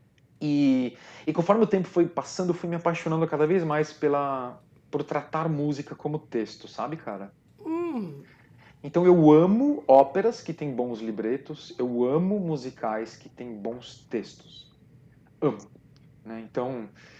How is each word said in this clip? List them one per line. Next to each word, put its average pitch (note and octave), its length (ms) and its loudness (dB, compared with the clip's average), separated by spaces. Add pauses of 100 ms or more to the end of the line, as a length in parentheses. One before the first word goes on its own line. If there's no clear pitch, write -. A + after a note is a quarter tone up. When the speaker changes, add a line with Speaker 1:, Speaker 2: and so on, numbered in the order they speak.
(420)
Speaker 1:
e, C#3 560 2 (300)
e D#3 40 -2
conforme G3+ 320 2
o - 40 0
tempo F#3+ 200 0
foi E3+ 200 2
passando, - 420 -6
eu E3+ 60 2
fui F3 120 -8
me E3+ 80 -4
apaixonando E3 520 -2
cada D3+ 180 0
vez F3 180 2
mais D#3 300 -2
pela, C#3 680 -2 (300)
por C#3+ 140 -4
tratar D#3 440 -4
música D3 460 -4
como D3+ 240 -6
texto, - 500 -8
sabe, C3+ 300 -8
cara? G2+ 340 -10 (320)
Speaker 2:
Hum. C#4 600 -6 (580)
Speaker 1:
Então E3+ 240 0
eu E3+ 260 8
amo G#3+ 560 6
óperas F#3+ 540 6
que - 100 -10
têm D3 220 -6
bons A#2+ 260 -4
libretos, A2+ 800 -6
eu B2 280 -2
amo F3 340 0
musicais B2 760 -6
que - 140 -20
têm B2 240 -14
bons A#2 560 -12
textos. - 600 -10 (680)
Amo. C#3+ 180 -2 (680)
Né? A2+ 180 -12
Então, B2 460 -8 (320)